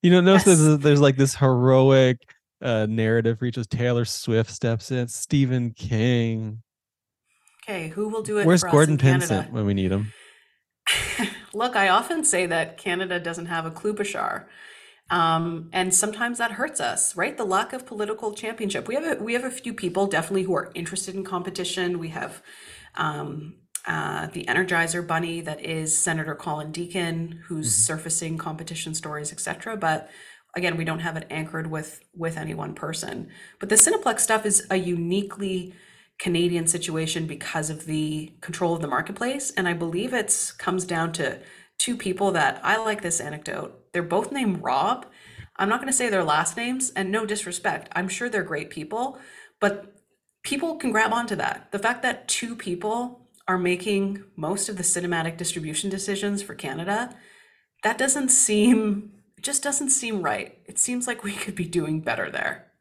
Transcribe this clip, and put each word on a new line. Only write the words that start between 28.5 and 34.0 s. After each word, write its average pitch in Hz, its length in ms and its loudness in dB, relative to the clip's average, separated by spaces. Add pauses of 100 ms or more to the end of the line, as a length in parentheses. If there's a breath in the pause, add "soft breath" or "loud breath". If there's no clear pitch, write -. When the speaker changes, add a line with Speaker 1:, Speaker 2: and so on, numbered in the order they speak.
Speaker 2:
stories, 151 380 -8
et - 60 -14
cetera. 220 380 -8
But 160 340 -2 (460 loud breath)
again, 175 200 0
we 165 80 -2
don't 160 140 -2
have 165 180 -4
it 160 140 -8
anchored 160 400 -6
with, 156 300 -8 (120)
with 165 240 -6
any 156 160 -8
one 156 220 -8
person. - 540 -8 (320 loud breath)
But 196 80 -6
the 214 80 6
Cineplex 247 440 4